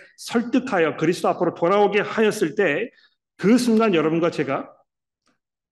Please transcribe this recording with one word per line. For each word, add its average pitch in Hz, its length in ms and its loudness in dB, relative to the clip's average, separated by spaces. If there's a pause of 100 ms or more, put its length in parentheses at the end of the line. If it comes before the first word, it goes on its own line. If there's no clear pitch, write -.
(160)
설득하여 226 800 -2
그리스도 170 320 -2
앞으로 175 260 -2
돌아오게 202 460 2
하였을 202 560 -2
때 185 340 -2 (480)
그 214 180 4
순간 226 380 2
여러분과 165 380 0
제가 151 360 -6 (1040)